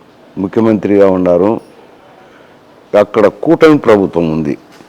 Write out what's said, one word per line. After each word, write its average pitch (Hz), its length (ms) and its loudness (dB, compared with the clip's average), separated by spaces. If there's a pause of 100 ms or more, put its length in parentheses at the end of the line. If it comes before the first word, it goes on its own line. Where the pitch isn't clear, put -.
(380)
ముఖ్యమంత్రిగా 98 720 0
ఉన్నారు, 92 500 0 (1400)
అక్కడ 104 280 0
కూటమి 156 500 0
ప్రభుత్వం 92 540 0
ఉంది, 78 260 -6 (320)